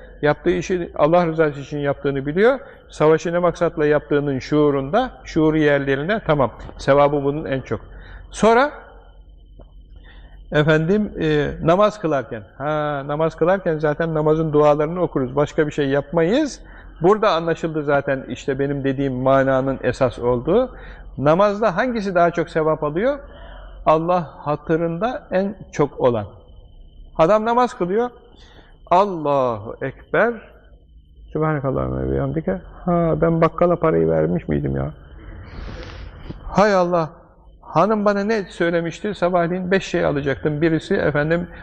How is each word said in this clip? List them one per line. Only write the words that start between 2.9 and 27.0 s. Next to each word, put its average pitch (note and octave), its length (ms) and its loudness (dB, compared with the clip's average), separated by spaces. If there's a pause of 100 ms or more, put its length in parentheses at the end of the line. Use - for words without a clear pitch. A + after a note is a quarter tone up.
ne F3 60 0
maksatla E3 480 0
yaptığının C#3+ 520 2
şuurunda, D3 720 2 (140)
şuur D#3 300 2
yerlerinde, D3 720 2
tamam. C#3+ 240 2 (260)
Sevabı C#3+ 480 2
bunun C#3+ 200 -2
en C3+ 160 -4
çok. A#2 200 -6 (500)
Sonra, A#3 400 4 (1800)
efendim, D#3+ 680 2
e, D3+ 300 0 (120)
namaz F#3 380 4
kılarken, C3 420 -4 (160)
ha, D3 480 -2
namaz D#3 280 -2
kılarken F3 440 0
zaten D#3 360 -2
namazın D#3 380 2
dualarını D3+ 480 4
okuruz. C3+ 360 -2
Başka D3 300 0
bir D3 60 -6
şey C#3+ 160 -2
yapmayız. E3+ 720 0 (420)
Burada G3+ 280 4
anlaşıldı E3 520 -2
zaten C#3 460 0
işte C3+ 300 -6
benim C#3 260 -2
dediğim C3+ 300 -2
mananın C3+ 680 2
esas B2 360 -2
olduğu. C#3+ 580 0 (420)
Namazda G3 580 2
hangisi G#3+ 380 -4
daha E3+ 160 4
çok D#3+ 200 -4
sevap D#3 340 -2
alıyor? G3+ 340 -2 (680)
Allah E3 520 0
hatırında E3 920 -4
en G3 240 -2 (180)
çok - 280 -2
olan. A#2+ 260 2 (880)